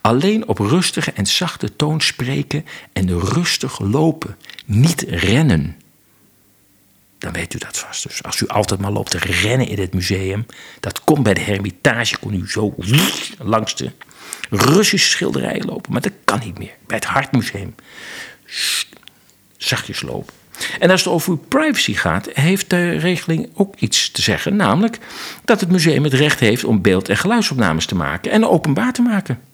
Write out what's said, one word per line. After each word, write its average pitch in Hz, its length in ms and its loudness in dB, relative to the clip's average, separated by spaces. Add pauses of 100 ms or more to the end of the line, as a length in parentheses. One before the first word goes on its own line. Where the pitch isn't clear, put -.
"alleen 160 460 2
op 107 100 0
rustige 123 540 0
en 101 140 -2
zachte - 500 -2
toon 151 260 0
spreken 139 640 -2 (280)
en 90 260 0
rustig 127 600 -2
lopen, 139 580 0 (280)
niet 131 420 4
rennen." 92 680 2 (1500)
Dan - 100 -8
weet 87 200 -6
u - 40 -8
dat - 200 -10
vast. - 260 -8
Dus - 200 -10
als - 180 -4
u 110 60 0
altijd 104 320 0
maar 98 120 -2
loopt 101 200 -4
te - 60 -2
rennen 107 500 0
in 104 120 -4
het 92 140 -4
museum, 95 520 -2 (340)
dat - 240 -8
komt 147 200 4
bij 104 100 4
de - 80 0
Hermitage, 107 760 -2
kon 104 160 -6
u 95 160 -4
zo 107 260 -2 (600)
langs 110 380 0
de - 160 -8 (580)
Russische 156 600 4
schilderijen - 560 -2
lopen. - 260 -8
Maar 123 100 0
dat - 100 -4 (120)
kan 101 200 0
niet 92 140 -10
meer. 92 160 -14 (140)
Bij 113 100 -4
het - 80 -4
Hartmuseum. 110 680 -2 (680)
Sst, - 420 -4 (680)
zachtjes - 440 -6
lopen. - 320 -8 (460)
En 175 100 4
als 185 140 4
het 180 100 0
over 170 160 0
uw 165 180 -2
privacy 285 460 0
gaat, 92 400 -2
heeft 185 360 0
de 175 220 0
regeling 165 640 -2
ook - 260 0
iets - 320 0
te - 100 -6
zeggen. - 340 0
Namelijk 196 420 2 (480)
dat 214 140 4
het 175 120 0
museum 156 320 4
het 147 100 2
recht 147 260 4
heeft 117 240 4
om 107 180 2
beeld- 95 280 4
en 101 80 2
geluidsopnames 131 680 2
te - 100 -4
maken 78 360 -2
en 220 140 4
openbaar 180 480 2
te 247 80 -2
maken. 202 400 0 (120)